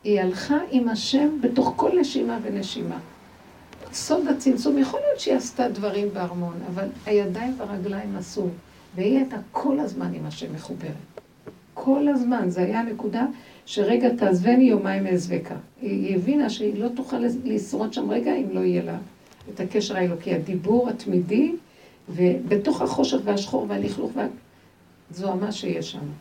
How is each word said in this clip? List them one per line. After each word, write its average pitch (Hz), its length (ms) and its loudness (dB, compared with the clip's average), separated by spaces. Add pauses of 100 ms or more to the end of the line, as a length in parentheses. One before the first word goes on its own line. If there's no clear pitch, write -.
היא 208 180 4
הלכה 185 360 0 (140)
עם 240 180 4
השם 269 400 2 (120)
בתוך - 340 2
כל - 240 4
נשימה 233 440 0
ונשימה. 185 540 -6 (960)
סוד - 340 0
הצמצום, 277 500 2
יכול 277 300 2
להיות 587 120 2
שהיא - 160 2
עשתה 247 340 -2
דברים 202 440 -2
בארמון, 175 400 -4 (200)
אבל 196 120 -4 (200)
הידיים 208 520 0
והרגליים 202 580 -6
עשו, 185 320 -4 (480)
והיא 214 220 2
הייתה 262 200 0 (140)
כל - 280 0
הזמן 175 340 -4
עם 156 120 -8
השם 151 280 -10
מחוברת. 170 380 -10 (840)
כל 285 340 2
הזמן, 240 420 2
זה 180 120 -2
היה 214 180 2
הנקודה 226 460 -2 (400)
שרגע, 233 520 2
"תעזבני 208 460 6
יומיים 196 440 4
אעזבך". 175 440 -2 (300)
היא, 196 260 -2
היא 190 80 0
הבינה 254 340 2
שהיא 208 340 -2
לא 240 120 0
תוכל 262 240 -4
לס-, 240 240 0
לשרוד 214 500 -2
שם 208 180 -2
רגע 240 240 2
אם 262 160 0
לא 185 80 -2
יהיה 175 240 2
לה 170 140 -6 (560)
את - 60 -12
הקשר 190 380 -2
האלוקי, 175 360 0
הדיבור 190 560 2
התמידי, 208 680 2 (540)
ובתוך 180 720 2
החושך - 420 0
והשחור 202 460 0
והלכלוך - 440 -4
וה-, - 140 -2 (840)
זוהמה 190 400 -4
שיש 165 400 -6
שם. 147 140 -10 (160)